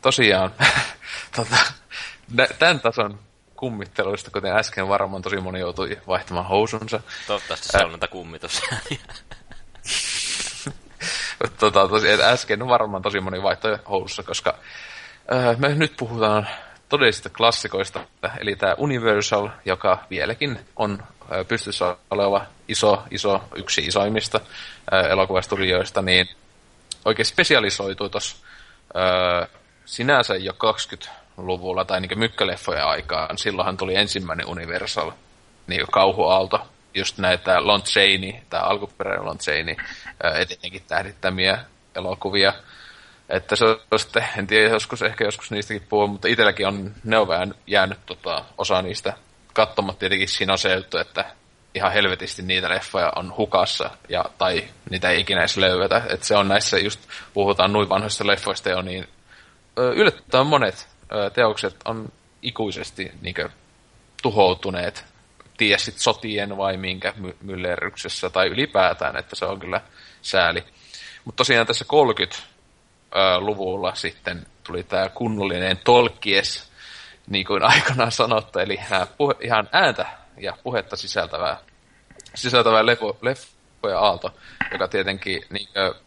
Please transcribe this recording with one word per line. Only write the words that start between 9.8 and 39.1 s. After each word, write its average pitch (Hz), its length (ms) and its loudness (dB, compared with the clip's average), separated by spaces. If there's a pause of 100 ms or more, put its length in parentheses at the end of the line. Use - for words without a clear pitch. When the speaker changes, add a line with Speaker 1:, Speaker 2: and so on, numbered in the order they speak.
Speaker 1:
Tota, 101 300 6
tosi, 107 220 4
et 110 100 6
äsken 117 480 2
varmaan 107 340 2
tosi 101 180 0
moni 95 220 -6
vaihtoi 101 360 0 (100)
housussa, 98 340 -4
koska, - 360 -4 (720)
ö, 123 260 4
me 139 100 2
nyt 147 280 0
puhutaan 110 520 0 (400)
todellisista 131 420 2
klassikoista, 107 680 0 (400)
eli 101 160 -2
tää 95 220 2
Universal, 110 680 2 (160)
joka 92 340 2 (120)
vieläkin 110 480 -4 (180)
on, 104 260 -2 (300)
ö, 95 120 -2
pystyssä 90 520 -2 (140)
oleva 98 360 2 (220)
iso, 101 420 2
iso, 98 300 0 (140)
yksi - 320 -2
isoimmista, 104 540 2 (520)
ö, 95 160 6
elokuvastudioista, 95 920 2
niin 92 260 4 (760)
oikein 214 220 2
spesialisoitui 101 840 0
tos, - 320 -8 (540)
ö, 90 500 2 (380)
sinänsä 120 520 2
jo 95 160 -6
kaksikymmentäluvulla 92 1300 -4
tai 95 160 -2
niinkö 92 160 -6
mykkäleffojen 92 720 -2
aikaan. 80 520 -4
Silloinhan 95 380 -4
tuli 95 180 -4
ensimmäinen 95 520 -2
Universal, 85 640 -6 (560)
niinkö - 260 -2
kauhuaalto. 95 760 2 (260)
Just - 240 -6
näitä 90 480 2
Lon 101 160 2
Chaney, 98 500 2 (180)
tää - 100 -4
alkuperäinen 98 640 -4